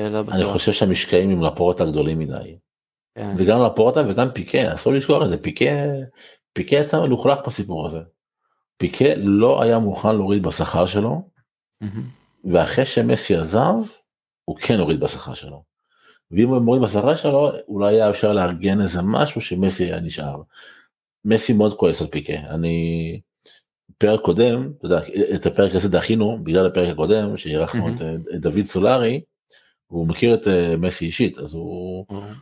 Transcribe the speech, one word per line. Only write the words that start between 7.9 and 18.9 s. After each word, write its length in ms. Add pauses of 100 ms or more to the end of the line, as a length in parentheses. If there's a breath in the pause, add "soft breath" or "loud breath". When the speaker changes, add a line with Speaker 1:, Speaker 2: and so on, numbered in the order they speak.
Speaker 1:
פיקה 360
לא 460
היה 160
מוכן 360
להוריד 280
בשכר 440
שלו, 360 (580)
Speaker 2:
מהמם. 220 (420)
Speaker 1:
ואחרי 420
שמסי 500
עזב, 380 (680)
הוא 120
כן 240
הוריד 200
בשכר 340
שלו. 280 (680 soft breath)
ואם 180
הוא 100
מוריד 240
בשכר 340
שלו, 340 (180)
אולי 260
היה 160
אפשר 220
לארגן 480
איזה 220